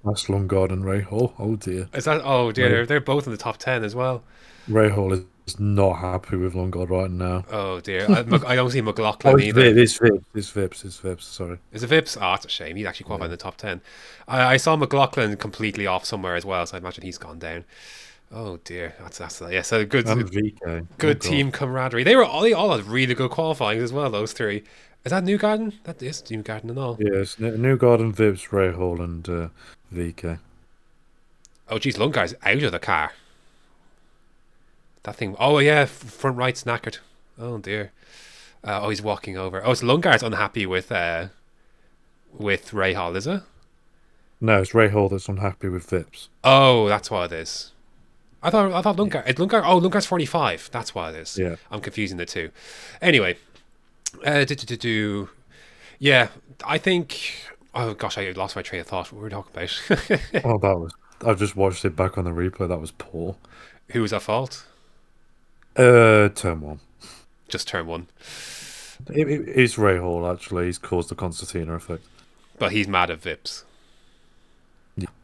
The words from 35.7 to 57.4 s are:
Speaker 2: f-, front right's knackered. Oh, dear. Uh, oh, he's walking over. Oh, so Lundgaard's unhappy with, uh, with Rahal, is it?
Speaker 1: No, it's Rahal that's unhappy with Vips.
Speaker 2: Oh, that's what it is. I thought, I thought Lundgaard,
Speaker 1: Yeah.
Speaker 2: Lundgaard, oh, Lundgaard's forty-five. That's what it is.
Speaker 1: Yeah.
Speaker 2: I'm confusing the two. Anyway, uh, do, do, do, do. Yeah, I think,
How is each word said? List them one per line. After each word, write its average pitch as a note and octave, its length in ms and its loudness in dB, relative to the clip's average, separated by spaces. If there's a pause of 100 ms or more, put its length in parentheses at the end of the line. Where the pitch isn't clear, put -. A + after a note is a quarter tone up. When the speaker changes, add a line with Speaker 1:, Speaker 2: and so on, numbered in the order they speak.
Speaker 2:
f-, C3 100 2
front B2+ 460 -6
right's B2 260 -2
knackered. A#2 340 -4 (400)
Oh, A#2+ 200 -10
dear. G2+ 340 -8 (720)
Uh, G2+ 200 -4
oh, G#2 60 -4
he's G#2+ 120 -4
walking G#2 360 -6
over. F#2+ 280 -8
Oh, B2+ 80 4
so B2 120 -2
Lundgaard's C#3 380 4
unhappy G#2 420 -2
with, F#2 260 -4
uh, E2+ 360 -2 (1040)
with G2+ 400 -4
Rahal, F#2 440 -2
is G2 120 -4
it? F#3 140 -4 (1000)
Speaker 1:
No, A2 220 4
it's F#2+ 100 -2
Rahal G#2 380 6
that's F#2+ 200 -4
unhappy G2 400 -4
with F2+ 200 -8
Vips. - 400 -6 (140)
Speaker 2:
Oh, C3 440 6
that's G#2 240 0
what F2+ 200 -2
it E2+ 80 -8
is. - 320 -12 (680)
I E3 80 0
thought, G3 240 2
I F3 80 -2
thought G3+ 160 0
Lundgaard, F#3+ 280 -2
Speaker 1:
Yeah. B2+ 80 0
Speaker 2:
Lundgaard, G3 320 2
oh, F3+ 140 6
Lundgaard's F3+ 260 0
forty-five. C#3+ 680 -2
That's A#2 200 -10
what E2 220 -8
it E2 60 -12
is. - 160 -10
Speaker 1:
Yeah. F2+ 180 -2 (160)
Speaker 2:
I'm G#2 80 -8
confusing G2+ 380 -6
the F2 80 -6
two. E2 260 -8 (500)
Anyway, A2+ 360 4 (880)
uh, C#3+ 180 2
do, C#3 120 -2
do, C3 100 -12
do, A#2+ 100 -8
do. G#2+ 540 -4 (680)
Yeah, C3 300 4 (380)
I D3 120 -2
think, - 580 -2 (380)